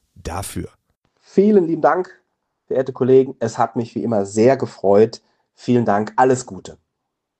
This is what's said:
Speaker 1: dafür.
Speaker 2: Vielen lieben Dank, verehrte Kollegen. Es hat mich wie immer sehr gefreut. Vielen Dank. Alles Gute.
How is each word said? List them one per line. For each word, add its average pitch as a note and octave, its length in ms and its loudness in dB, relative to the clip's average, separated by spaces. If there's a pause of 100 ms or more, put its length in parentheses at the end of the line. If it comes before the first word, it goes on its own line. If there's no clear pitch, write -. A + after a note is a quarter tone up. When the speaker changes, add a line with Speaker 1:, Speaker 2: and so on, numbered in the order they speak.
(140)
Speaker 1:
dafür. - 540 -10 (500)
Speaker 2:
Vielen G3 480 2
lieben D#3+ 140 -4
Dank, D#3+ 420 -2 (440)
verehrte B2+ 260 -4
Kollegen. C3 460 2
Es - 180 -6
hat A#2+ 180 -2
mich A#2 200 -8
wie G2+ 80 -6
immer G#2 240 -2
sehr A2 320 2
gefreut. A2 640 0 (320)
Vielen A#2+ 320 -2
Dank. G#2+ 300 -2
Alles B2+ 280 2
Gute. F2+ 320 -18 (640)